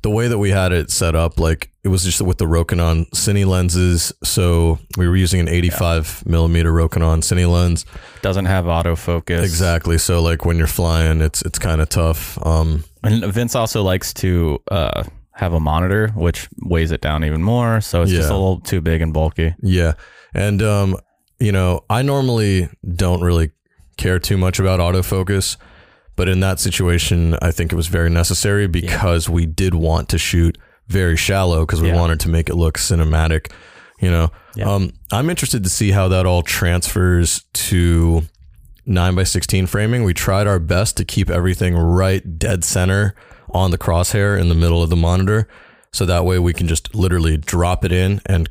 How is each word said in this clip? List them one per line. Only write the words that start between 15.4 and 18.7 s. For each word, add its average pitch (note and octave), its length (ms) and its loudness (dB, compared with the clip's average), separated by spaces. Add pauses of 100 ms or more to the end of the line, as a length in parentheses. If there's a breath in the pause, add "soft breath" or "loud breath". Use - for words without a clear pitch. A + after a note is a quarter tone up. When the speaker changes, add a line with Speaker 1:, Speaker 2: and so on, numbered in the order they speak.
Speaker 2:
a D#2+ 60 2
monitor, F#2 560 0
which E2+ 320 -2 (160)
weighs E2 280 0
it D#2 100 -4
down D2+ 220 -2
even D#2 200 -2
more. A2+ 380 0
So E2+ 220 -2
it's F#2+ 80 2
just E2 180 0
Speaker 1:
Yeah. G2+ 60 0
Speaker 2:
a - 20 0
little F#2+ 220 0
too F#2 220 -4